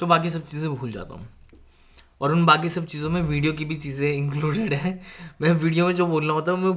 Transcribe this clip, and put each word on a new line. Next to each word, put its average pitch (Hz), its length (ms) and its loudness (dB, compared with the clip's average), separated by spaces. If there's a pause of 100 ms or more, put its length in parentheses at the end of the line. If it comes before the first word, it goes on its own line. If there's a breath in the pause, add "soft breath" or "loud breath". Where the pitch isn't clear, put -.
तो 175 60 -2
बाकी 170 240 4
सब 160 160 -6
चीज़ें 151 280 -4
भूल 120 180 -8
जाता 95 220 -12
हूँ, 87 120 -14 (960 soft breath)
और 143 120 0
उन 170 140 4
बाकी 160 220 4
सब 165 180 -4
चीज़ों 151 240 -6
में 175 120 0
video 151 300 2
की 151 120 -6
भी 156 100 -4
चीज़ें 143 380 -2
included 147 600 -2
है। 180 180 -2 (500 loud breath)
मैं 165 100 4
video 165 340 4
में 180 80 2
जो 175 120 2
बोलना 156 260 2
होता 156 200 0
है, 185 60 0
मैं 185 180 2